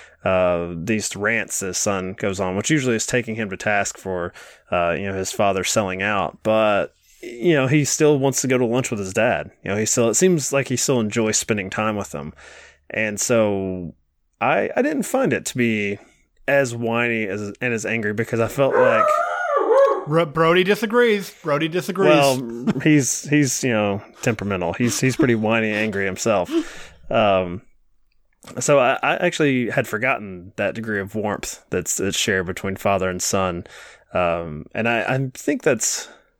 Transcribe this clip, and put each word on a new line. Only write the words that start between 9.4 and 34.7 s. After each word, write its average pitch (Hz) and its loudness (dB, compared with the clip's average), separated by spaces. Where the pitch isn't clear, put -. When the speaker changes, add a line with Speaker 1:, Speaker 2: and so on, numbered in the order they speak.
Speaker 1:
You 95 -4
know, 104 -2
he 107 0
still, 117 2
it 110 2
seems 175 2
like 139 0
he 131 -2
still 127 2
enjoys 107 0
spending 101 -2
time 107 -2
with 98 -6
them. 73 -10
And 107 -2
so 98 0
I, 120 2
I 254 2
didn't 285 -2
find 254 0
it 104 -2
to - -8
be 107 0
as 135 2
whiny 117 0
as, 101 -6
and 123 -2
as 107 -4
angry 104 -2
because 113 -2
I 113 2
felt 135 0
like - 4
Speaker 2:
R-, 165 2
Brody 165 4
disagrees. 208 2
Brody 151 0
disagrees. 180 0
Speaker 1:
Well, 131 2
he's, 151 4
he's, 143 2
you 131 0
know, 104 0
temperamental. 101 -2
He's, 120 0
he's 131 2
pretty 123 4
whiny, 110 2
angry 104 -2
himself. 95 0
Um, 95 2
so 143 4
I, 127 2
I 147 0
actually 139 0
had 131 -2
forgotten 104 -4
that 101 -2
degree 113 -4
of 98 -8
warmth 104 -4
that's, - -2
that's 95 -2
shared 95 0
between 95 -6
father 95 0
and 90 -4
son. 92 -2
Um, 85 -2